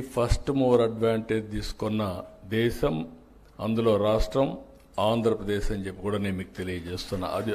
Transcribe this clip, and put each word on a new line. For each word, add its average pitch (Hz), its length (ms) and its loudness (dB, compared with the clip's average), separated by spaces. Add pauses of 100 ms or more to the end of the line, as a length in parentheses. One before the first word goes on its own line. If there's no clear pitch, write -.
(140)
ఫస్ట్ 120 380 2
మూవర్ 123 380 4
అడ్వాంటేజ్ 110 600 0
తీసుకున్న 107 520 -4 (560)
దేశం, 113 360 0 (640)
అందులో 113 360 2 (140)
రాష్ట్రం 113 380 2 (640)
ఆంధ్రప్రదేశ్ 107 640 2
అని 98 160 -4
చెప్పి 95 140 -10
కూడా 101 160 -2
నేను 98 200 -2
మీకు 90 240 -10
తెలియజేస్తున్నా. 90 680 -6
అది 104 280 -2